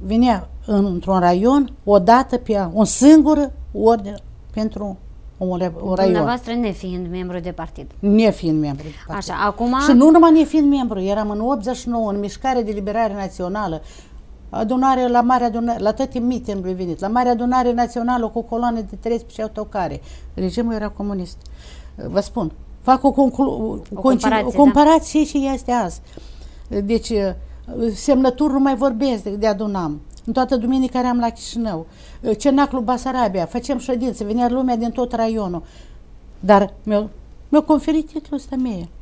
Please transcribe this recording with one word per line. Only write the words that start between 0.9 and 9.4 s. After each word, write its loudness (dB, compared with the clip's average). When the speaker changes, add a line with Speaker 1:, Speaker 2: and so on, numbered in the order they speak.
Speaker 1:
raion, 4
o 6
dată 4
pe -2
an, -2
un 4
singur 6
ordine 2
pentru -6
un -4
re-, -2
un -2
raion. 2
Speaker 2:
Dumneavoastră 0
nefiind -4
membru -6
de -8
partid. -14
Speaker 1:
Nefiind 2
membru -4
de -14
partid. -10
Speaker 2:
Așa, -4